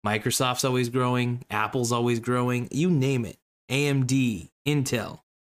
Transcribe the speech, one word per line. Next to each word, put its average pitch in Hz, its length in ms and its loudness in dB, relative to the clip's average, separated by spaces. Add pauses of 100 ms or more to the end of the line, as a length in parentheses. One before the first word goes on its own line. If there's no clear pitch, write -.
Microsoft's 120 600 0
always 127 240 0
growing. 123 600 0
Apple's 113 420 -2
always 120 280 2
growing. 123 520 0
You 165 180 0
name 135 340 2
it. 95 140 -10 (320)
A 143 180 0
M 139 180 2
D, 123 460 0 (160)
Intel, 135 540 -2 (360)